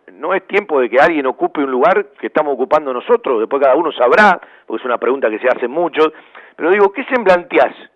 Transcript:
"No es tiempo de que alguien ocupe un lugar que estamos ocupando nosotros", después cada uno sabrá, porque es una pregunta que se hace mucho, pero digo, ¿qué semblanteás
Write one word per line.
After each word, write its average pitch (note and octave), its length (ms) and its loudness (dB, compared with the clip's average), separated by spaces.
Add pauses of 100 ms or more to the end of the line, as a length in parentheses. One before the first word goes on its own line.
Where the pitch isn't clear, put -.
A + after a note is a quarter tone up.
(140)
"No D3 200 -6
es F#3+ 140 -4
tiempo F#3+ 340 -2
de A#2+ 80 0
que A#2+ 100 0
alguien D3+ 260 2
ocupe D#3 380 -4
un C3+ 80 -4
lugar F3+ 360 0 (120)
que - 80 -8
estamos D3+ 260 -2
ocupando C#3 380 -2
nosotros", B2+ 480 -2
después C3 220 -2
cada C3+ 140 4
uno D#3+ 160 -2
sabrá, F3 480 4 (260)
porque - 160 -8
es - 40 -12
una A#2+ 120 -4
pregunta B2+ 320 -2
que G#2+ 100 -6
se B2 80 -2
hace B2+ 200 -2
mucho, D#3 440 -2 (440)
pero D#3 160 -2
digo, G3+ 200 4
¿qué C4+ 140 -10
semblanteás F3+ 680 0 (200)